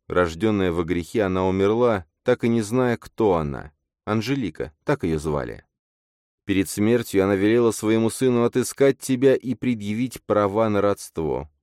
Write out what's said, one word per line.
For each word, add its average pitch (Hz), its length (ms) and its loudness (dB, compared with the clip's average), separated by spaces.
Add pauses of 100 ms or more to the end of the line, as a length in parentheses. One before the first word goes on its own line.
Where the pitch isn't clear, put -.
Рождённая 90 640 0
во 85 100 0
грехе, 87 400 -2
она 92 240 0
умерла, 101 600 0 (180)
так 123 180 0
и 120 60 0
не 117 140 2
зная, 120 340 0
кто - 380 0
она. 73 380 -6 (320)
Анжелика, 110 680 -4 (120)
так 143 200 -2
её 80 140 0
звали. 71 460 -6 (840)
Перед 95 180 0
смертью 107 540 0
она 98 140 2
велела 113 340 2
своему 113 400 0
сыну 120 320 0
отыскать 131 560 0
тебя 131 380 2
и 123 180 -6
предъявить 113 680 -4
права 104 460 2
на 101 120 2
родство. 78 680 -2 (140)